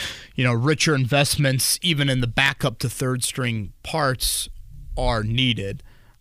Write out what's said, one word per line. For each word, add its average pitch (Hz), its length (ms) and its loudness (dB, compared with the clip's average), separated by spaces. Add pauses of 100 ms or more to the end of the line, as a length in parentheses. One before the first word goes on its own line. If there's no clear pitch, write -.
(360)
you 131 80 0
know, 123 100 4
richer 147 400 2
investments, 135 880 2
even 143 280 2
in 131 100 2
the 123 80 0
backup 135 520 0
to 123 100 -2
third 127 340 -2
string 113 480 -4 (100)
parts, - 680 -2 (480)
are 123 260 2
needed. 110 600 -2 (380)